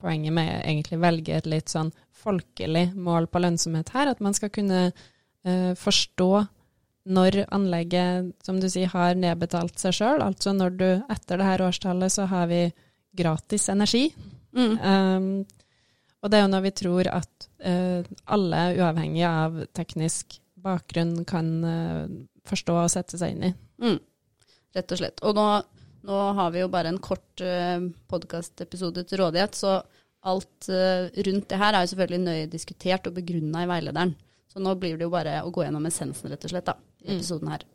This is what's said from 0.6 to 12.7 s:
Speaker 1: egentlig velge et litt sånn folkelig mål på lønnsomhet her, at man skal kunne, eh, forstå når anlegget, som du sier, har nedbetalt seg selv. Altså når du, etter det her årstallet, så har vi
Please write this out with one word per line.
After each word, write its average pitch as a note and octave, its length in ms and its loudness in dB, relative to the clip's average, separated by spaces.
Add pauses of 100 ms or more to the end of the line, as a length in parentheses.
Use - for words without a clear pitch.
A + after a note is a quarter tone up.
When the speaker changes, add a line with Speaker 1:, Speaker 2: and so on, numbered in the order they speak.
Speaker 1:
egentlig D#3 360 -2
velge E3 360 2
et D#3 100 -2
litt D#3 220 -2
sånn D#3+ 240 -2 (200)
folkelig F3+ 840 -2
mål E3+ 340 0
på F3+ 120 0
lønnsomhet E3+ 500 0
her, C#4 180 2
at B3+ 120 -2
man G3+ 140 0
skal G3+ 160 -2
kunne, F#3 420 2 (520)
eh, F#3 300 2
forstå G3+ 760 2 (580)
når F#3+ 420 4
anlegget, F3+ 920 0
som F#3+ 180 -2
du F#3+ 80 0
sier, F#3 200 0
har F3+ 260 2
nedbetalt F3 640 0
seg F#3 160 0
selv. C4 280 2
Altså G3 300 0
når F#3 240 2
du, F#3 320 4
etter F3+ 300 -4
det G3 80 4
her F#3+ 140 4
årstallet, F#3 520 0
så G3 160 0
har F3+ 200 2
vi E3+ 240 2 (440)